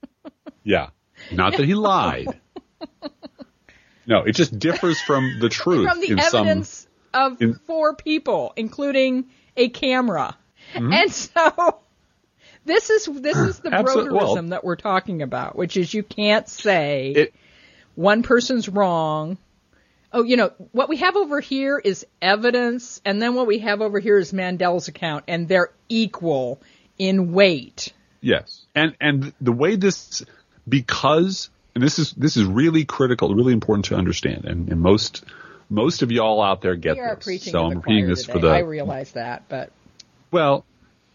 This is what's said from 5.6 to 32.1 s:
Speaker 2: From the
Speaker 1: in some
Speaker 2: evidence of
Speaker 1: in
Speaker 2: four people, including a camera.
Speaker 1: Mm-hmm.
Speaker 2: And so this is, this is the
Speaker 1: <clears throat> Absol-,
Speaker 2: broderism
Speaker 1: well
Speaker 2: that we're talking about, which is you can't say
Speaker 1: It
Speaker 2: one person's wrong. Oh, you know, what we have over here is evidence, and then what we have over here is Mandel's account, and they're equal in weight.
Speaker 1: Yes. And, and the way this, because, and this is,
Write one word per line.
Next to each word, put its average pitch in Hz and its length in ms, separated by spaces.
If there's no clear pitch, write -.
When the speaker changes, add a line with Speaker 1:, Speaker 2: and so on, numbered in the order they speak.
Speaker 2:
From - 120
the - 80
Speaker 1:
in 104 100
some 117 300
Speaker 2:
evidence 101 400
of 262 260
Speaker 1:
in 226 140
Speaker 2:
four 311 400
people, 254 640
including 262 680
a 254 120
camera. 247 680
Speaker 1:
Mm-hmm. 127 180
Speaker 2:
And 349 200
so - 680
this 392 260
is, 427 160
this 285 300
is - 240
the - 100
Speaker 1:
<clears throat> - 0
Absol-, 196 140
Speaker 2:
broderism - 40
Speaker 1:
well 185 360
Speaker 2:
that 180 160
we're 175 100
talking 185 480
about, 127 320
which 180 220
is 180 180
you 214 80
can't 208 460
say 147 640
Speaker 1:
It 147 200
Speaker 2:
one 208 300
person's 240 440
wrong. 170 720
Oh, 240 120
you 247 120
know, 202 140
what 247 160
we 311 80
have 359 200
over 294 220
here 269 400
is 196 260
evidence, 240 840
and 202 180
then 240 140
what 247 100
we 214 140
have 208 220
over 202 180
here 208 180
is 180 140
Mandel's 180 560
account, 151 400
and 170 180
they're 175 240
equal 160 720
in 190 340
weight. 180 600
Speaker 1:
Yes. - 540
And, 151 260
and 139 400
the 120 120
way 160 240
this, - 480
because, 151 840
and 123 80
this 143 160
is, 156 140